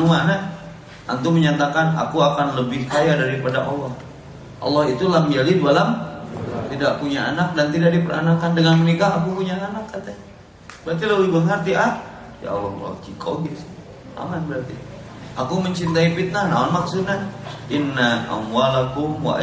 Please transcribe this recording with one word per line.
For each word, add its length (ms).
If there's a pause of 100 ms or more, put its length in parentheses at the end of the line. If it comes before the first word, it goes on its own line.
nu 80
mana? 280 (680)
Antum 320
menyatakan, 560
'Aku 240
akan 400
lebih 320
kaya 320
daripada 400
Allah.' 320 (720)
Allah 240
itu 160
lam 240
yalid 320
walam, 400 (720)
tidak 240
punya 320
anak 240
dan 160
tidak 240
diperanakan. 640
Dengan 240
menikah 400
aku 160
punya 240
anak," 320
katanya. 320 (560)
Berarti 240
lebih 320
mengerti, 400
ah? 160 (480)
Ya 80
Allah, 240
Allah 320
ciko 400
gitu. 200 (520)
Aman 320
berarti. 240 (640)
"Aku 240
mencintai 560
fitnah, 320
naon 240
maksudnya?" 480 (480)
"Inna 640
amwalakum 880
wa 220